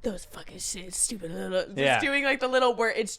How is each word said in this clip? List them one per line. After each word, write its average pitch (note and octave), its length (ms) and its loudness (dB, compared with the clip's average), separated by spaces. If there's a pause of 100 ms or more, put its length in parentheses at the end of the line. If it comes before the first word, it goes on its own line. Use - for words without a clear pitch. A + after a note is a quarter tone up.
Those G3 240 -4
fucking - 340 -16
shit, F3+ 340 -8
stupid F#3 380 -4
little, F#3 340 -2 (100)
just - 260 4
doing, C#4 220 2
like, C4+ 160 2
the B3+ 80 -2
little B3+ 280 4
word. A3+ 200 0
It's G#3+ 240 -2